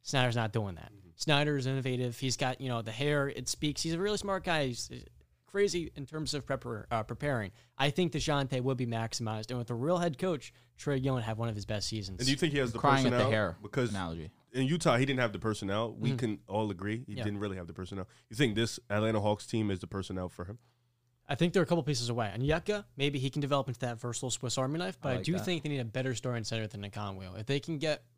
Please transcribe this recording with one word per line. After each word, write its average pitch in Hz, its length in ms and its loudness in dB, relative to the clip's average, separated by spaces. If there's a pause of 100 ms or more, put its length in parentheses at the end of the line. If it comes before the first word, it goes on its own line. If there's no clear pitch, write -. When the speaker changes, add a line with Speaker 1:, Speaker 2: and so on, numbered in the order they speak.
Speaker 1:
Snyder's 127 320 2
not 110 180 2
doing 101 220 -2
that. 76 160 -16
Speaker 2:
Mm-hmm. 90 240 -20
Speaker 1:
Snyder 147 420 4
is 127 100 0
innovative. 127 520 0
He's 131 180 0
got, 131 240 0
you 135 80 -4
know, 117 140 0
the 110 80 -6
hair. 143 380 2
It - 180 -8
speaks. - 340 -2
He's 165 120 0
a 165 60 -2
really 202 180 0
smart 196 260 -2
guy. 156 240 2
He's, 120 240 -4
uh, 123 40 -10 (520)
crazy 185 480 2
in 143 100 -8
terms 156 280 -4
of 135 120 -4
prepar-, 120 460 -4
uh, 113 120 2
preparing. 117 480 -2 (260)
I 139 120 4
think 175 240 2
DeJounte 139 480 2
would 131 160 2
be 123 100 0
maximized. 113 640 -2
And 127 100 -4
with 117 100 -4
a 120 60 -2
real 156 220 2
head 170 200 2
coach, 180 360 -2 (260)
Trae 135 240 0
Young 135 120 4
would 120 80 0
have 110 140 -2
one 117 120 0
of 107 60 -2
his 98 100 -6
best 107 240 -2
seasons. 98 300 -6
Speaker 2:
And 127 60 0
do 135 60 6
you 143 60 4
think 151 160 2
he 143 60 2
has 127 120 2
the 117 80 -4
Speaker 3:
Crying 135 260 6
at 123 60 6
the 123 60 4
Speaker 2:
personnel? 110 140 4
Speaker 3:
hair 101 320 2
Speaker 2:
Because 117 260 0
Speaker 3:
analogy. 85 400 -4 (240)
Speaker 2:
in 131 140 2
Utah, 156 300 4
he 135 80 6
didn't 135 160 0
have 110 120 2
the 90 60 -6
personnel. 107 540 -2
We 110 160 -2
Speaker 1:
Mm-hmm. 135 80 0
Speaker 2:
can 113 300 -2
all 107 240 0
agree 101 360 -4
he 104 80 -8
Speaker 1:
Yeah. 123 80 -4
Speaker 2:
didn't 101 160 -2
really 98 180 -4
have 87 100 -8
the 85 60 -12
personnel. 92 340 -8 (220)
You 113 60 -12
think 117 200 4
this 117 240 0 (100)
Atlanta 107 320 2
Hawks 104 260 2
team 107 240 2
is 92 80 -2
the 92 80 -8
personnel 92 420 -4
for 87 160 -10
him? 104 140 -12 (720)
Speaker 1:
I 139 60 0
think 170 180 2
they're 196 100 6
a - 20 6
couple 170 180 2
pieces 120 260 0
away. 113 260 0
Onyeka, 165 480 0 (140)
maybe 143 220 2
he 135 100 0
can 147 120 -2
develop 139 280 2
into 117 120 -6
that 120 200 -4
versatile 120 300 -4
Swiss - 260 -2
Army 139 220 0
knife, 185 220 -6
but 139 80 -2
Speaker 3:
I - 20 0
Speaker 1:
I 127 60 0
Speaker 3:
like 104 80 -4
Speaker 1:
do 165 80 2
Speaker 3:
that. 208 120 -2
Speaker 1:
think 175 180 0
they 151 60 -2
need 139 100 0
a 120 60 -2
better 131 300 -2
starting 120 280 -2
center 110 240 -2
than 101 140 -8
Okongwu. 98 580 -8
If 110 60 -8
they 139 160 2
can 160 160 -4
get 151 260 -2 (140)